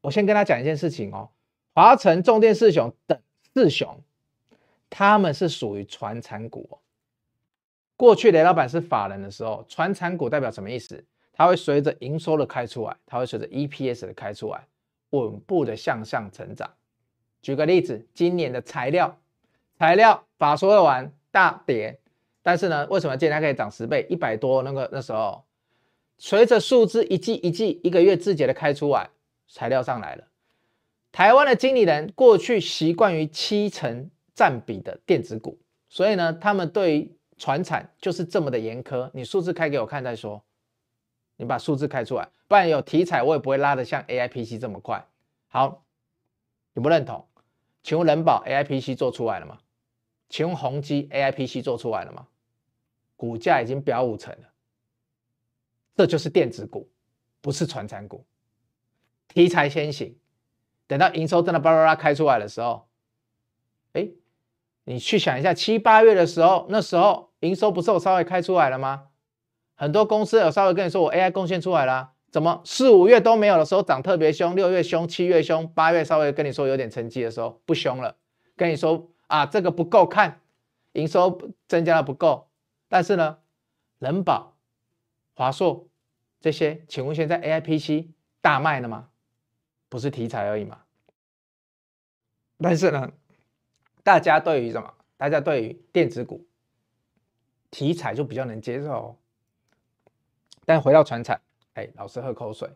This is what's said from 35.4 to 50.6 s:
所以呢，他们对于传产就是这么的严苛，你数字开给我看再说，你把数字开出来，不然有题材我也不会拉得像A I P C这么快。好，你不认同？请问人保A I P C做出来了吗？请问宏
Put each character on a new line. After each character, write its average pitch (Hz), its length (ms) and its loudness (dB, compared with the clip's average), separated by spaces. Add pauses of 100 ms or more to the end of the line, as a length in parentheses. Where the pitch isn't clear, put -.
所 190 220 -2
以 214 60 0
呢， 165 180 -2
他 196 200 -2
们 185 140 -2
对 170 300 0
于 - 180 -6 (220)
传 151 260 -4
产 120 260 -8 (120)
就 190 100 -4
是 170 140 -6
这 180 160 -2
么 143 100 -4
的 120 80 -4
严 113 240 -10
苛， 127 300 -8
你 127 100 -12
数 190 160 -4
字 175 140 -4
开 160 160 -4
给 139 100 -2
我 113 60 -4
看 139 180 -10
再 123 100 -8
说， 104 300 -12 (920)
你 - 80 -12
把 120 120 -4
数 147 180 -4
字 139 120 -6
开 131 160 -6
出 127 120 -6
来， 95 120 -6 (200)
不 - 80 4
然 190 120 6
有 151 140 0
题 160 240 0
材 165 180 -2
我 160 120 2
也 143 40 -2
不 131 100 -6
会 135 80 0
拉 143 180 0
得 127 100 -6
像 131 220 -8
A 123 120 -4
I 123 80 -2
P 123 160 -10
C 113 140 -12
这 120 100 -10
么 98 120 -12
快。 95 260 -10 (420)
好， - 360 -4 (960)
你 117 60 -6
不 143 60 0
认 160 140 2
同？ 113 220 -14 (560)
请 - 160 -4
问 175 80 0
人 156 180 2
保 139 220 2
A 127 80 -6
I 139 100 0
P 139 160 -4
C 131 140 -8
做 127 160 -2
出 120 160 -6
来 101 140 -6
了 78 80 -16
吗？ 71 100 -20 (720)
请 - 180 -6
问 180 80 -6
宏 139 240 -6